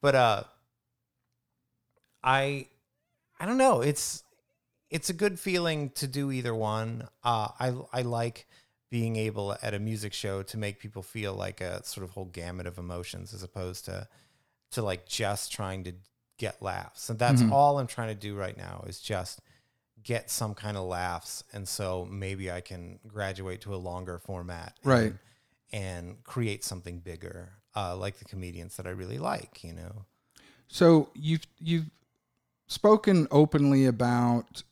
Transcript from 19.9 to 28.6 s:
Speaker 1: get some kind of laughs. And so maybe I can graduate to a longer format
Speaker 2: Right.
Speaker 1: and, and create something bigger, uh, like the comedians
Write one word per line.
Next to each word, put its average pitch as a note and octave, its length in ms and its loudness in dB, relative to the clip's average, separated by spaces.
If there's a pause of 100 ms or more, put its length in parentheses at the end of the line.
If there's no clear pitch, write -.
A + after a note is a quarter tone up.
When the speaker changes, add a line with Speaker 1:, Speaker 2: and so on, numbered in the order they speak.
Speaker 1:
get A#2 280 -4
some G#2 240 -2
kind G#2 220 -6
of F#2+ 80 -4
laughs. F2+ 680 -6
And G2 160 -10
so F#2 420 -4
maybe F#2+ 400 -6
I F2+ 100 -6
can F2+ 460 -14
graduate F#2+ 560 -6
to G2+ 120 -8
a - 20 -6
longer F2+ 420 -8
format F2 640 -10
Speaker 2:
Right. A#2 300 6
Speaker 1:
and, F#2+ 60 -12 (540)
and F#2 520 -8
create G#2+ 400 -4
something F2+ 340 -10
bigger, F2 520 -14 (260)
uh, F#2 200 -4
like G2 220 -6
the - 60 -20
comedians F2+ 520 -12